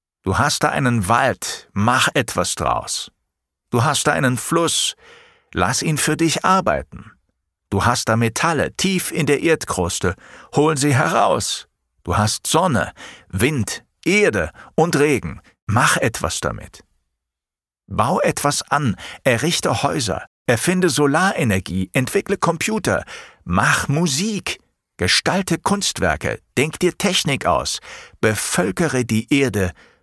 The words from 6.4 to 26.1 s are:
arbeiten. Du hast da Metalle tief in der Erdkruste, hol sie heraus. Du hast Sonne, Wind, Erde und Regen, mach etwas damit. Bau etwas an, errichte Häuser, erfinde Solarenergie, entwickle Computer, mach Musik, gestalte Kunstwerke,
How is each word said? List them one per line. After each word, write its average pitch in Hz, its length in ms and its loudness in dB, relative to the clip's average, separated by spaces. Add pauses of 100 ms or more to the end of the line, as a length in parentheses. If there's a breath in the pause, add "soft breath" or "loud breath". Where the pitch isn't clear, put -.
arbeiten. 180 680 0 (580)
Du 98 160 0
hast 120 240 0
da 110 60 4
Metalle 120 600 0
tief 185 340 0
in - 140 -4
der - 160 2
Erdkruste, 92 760 -2 (400 loud breath)
hol 151 220 4
sie 139 180 2
heraus. 151 760 0 (360)
Du 87 140 -2
hast - 280 0
Sonne, 151 460 0 (360 loud breath)
Wind, 117 560 -2 (200)
Erde 160 460 2 (240 loud breath)
und 160 220 2
Regen, 131 440 0 (260 soft breath)
mach 123 300 2
etwas 113 440 -2
damit. - 440 -8 (1040)
Bau 113 340 0
etwas - 420 0
an, 143 340 0 (260 loud breath)
errichte 127 600 0
Häuser, 139 440 -2 (200)
erfinde 180 420 2
Solarenergie, 139 1040 0
entwickle 170 460 0
Computer, 165 680 0 (400 loud breath)
mach 101 440 0
Musik, 165 720 -2 (380)
gestalte 165 600 0
Kunstwerke, 80 840 -2 (180)